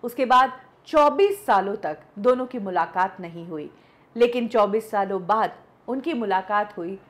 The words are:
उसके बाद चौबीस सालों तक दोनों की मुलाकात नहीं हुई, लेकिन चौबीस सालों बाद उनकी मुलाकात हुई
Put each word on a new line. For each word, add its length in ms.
उसके 220
बाद 340
चौबीस 580
सालों 300
तक 220
दोनों 260
की 140
मुलाकात 640
नहीं 260
हुई, 220
लेकिन 320
चौबीस 440
सालों 360
बाद 300
उनकी 260
मुलाकात 640
हुई 220